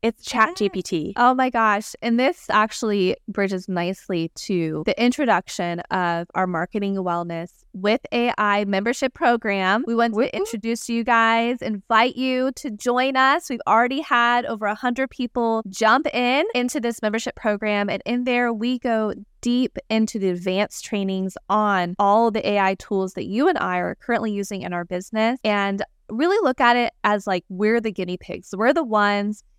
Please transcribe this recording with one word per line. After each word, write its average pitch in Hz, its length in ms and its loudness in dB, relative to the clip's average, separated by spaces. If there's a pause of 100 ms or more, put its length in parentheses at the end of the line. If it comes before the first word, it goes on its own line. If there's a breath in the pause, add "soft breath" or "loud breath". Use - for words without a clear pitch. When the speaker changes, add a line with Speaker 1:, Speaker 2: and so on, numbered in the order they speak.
Speaker 1:
It's 226 240 -2
Speaker 2:
Yes. - 80 -10
Speaker 1:
Chat 254 240 2
G 208 100 2
P 190 140 -4
T. 160 340 -4
Speaker 2:
Oh 240 180 6
my 254 160 2
gosh. 220 520 0
And 233 180 2
this 269 300 0
actually 208 640 2 (140)
bridges 196 400 -2
nicely 175 680 -2
to 160 500 -2
the - 160 0
introduction 196 800 0 (120)
of 175 440 0
our 185 100 2
marketing 185 500 -2
wellness 175 760 -4
with 208 300 0 (100)
A 240 260 0
I 208 280 2
membership 202 480 0
program. 220 760 2
We 233 80 0
want 233 160 2
to 208 60 -2
Speaker 1:
Woo-hoo. 247 160 2
Speaker 2:
introduce 233 560 -4
you 233 160 -2
guys, 233 560 2
invite 220 560 0
you 254 340 0
to - 180 -10
join 247 460 0
us. 269 340 2
We've 240 160 -4
already 247 360 2
had 240 440 2
over 214 200 -6
a 208 100 -2
hundred 254 340 -2
people 233 600 -2
jump 220 440 2
in 247 400 0
into 247 280 -2
this 233 200 -4
membership 220 360 -4
program. 208 520 -2
And - 160 -4
in 247 200 -2
there, 247 260 0
we 233 280 -2
go 220 340 0 (260)
deep 247 380 0 (120)
into 220 300 0
the 190 120 0
advanced 185 520 -2
trainings 190 540 -4 (100)
on 196 500 0
all 214 320 4
the 214 160 -4
A 208 140 2
I 190 160 2
tools 190 380 -4
that 147 140 -8
you 233 200 2
and 359 100 2
I 180 200 -2
are 175 180 -2
currently 220 380 -2
using 202 300 -6
in 180 100 -6
our 175 100 -4
business, 220 640 -2
and 202 360 0 (280)
really 339 340 2
look 262 160 0
at 240 160 4
it 240 160 0 (140)
as, 208 200 0
like, 185 220 -2
we're 214 320 2
the 220 140 -6
guinea 180 240 -6
pigs. - 360 -12
We're 220 200 2
the 330 100 2
ones 208 640 0 (140)